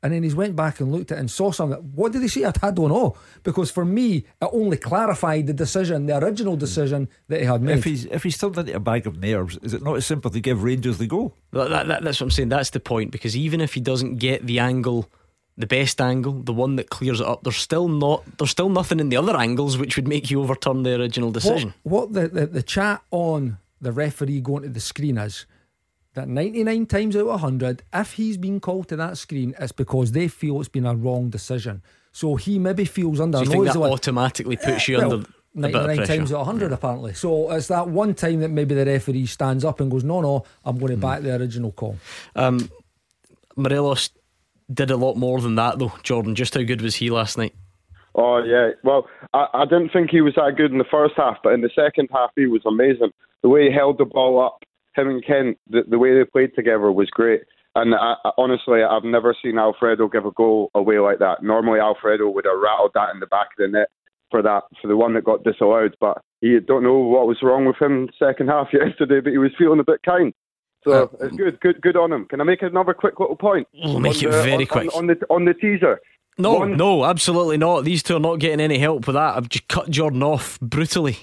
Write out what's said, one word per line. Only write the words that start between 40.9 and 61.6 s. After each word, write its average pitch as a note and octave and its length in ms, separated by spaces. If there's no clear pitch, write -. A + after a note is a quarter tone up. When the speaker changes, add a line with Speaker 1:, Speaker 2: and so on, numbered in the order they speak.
Speaker 3:
Hmm. G#2 60
Speaker 1:
back C3 220
the B2+ 140
original A#2+ 340
call." G#2 260
Speaker 3:
Um, B2 340
Morelos C#3 540
did C3 180
a C3 60
lot B2 200
more B2+ 240
than A#2 160
that, A#2 220
though, A#2+ 140
Jordan. A2+ 320
Just A#2+ 200
how C3 80
good A#2+ 200
was A2 140
he A#2 140
last A2+ 280
night? A2 160
Speaker 4:
Oh, A#2+ 280
yeah. A#2 280
Well, C3+ 260
I, C#3 220
I C#3 100
didn't E3 280
think E3+ 180
he E3+ 100
was C#3+ 140
that C#3 220
good D3+ 160
in C3+ 60
the C3 120
first D3 260
half, B2+ 260
but A2 100
in B2 80
the A#2 140
second D3 380
half, B2 240
he C#3 100
was A2+ 200
amazing. A#2 460
The F3+ 60
way D3 200
he C3 40
held C#3 260
the C#3+ 60
ball B2+ 400
up, - 200
him C3+ 120
and B2+ 160
Kent, C3+ 340
the, A2+ 200
the A#2 100
way B2+ 180
they C3 80
played C3 300
together A2 380
was G2 180
great. A#2 320
And A#2 180
I, A2+ 200
I, G#2 120
honestly, B2 460
I've A2 220
never A#2 380
seen A2+ 160
Alfredo A2 500
give G#2 180
a G2 60
goal A2 420
away G#2 240
like G2+ 220
that. F#2 220
Normally, A2 380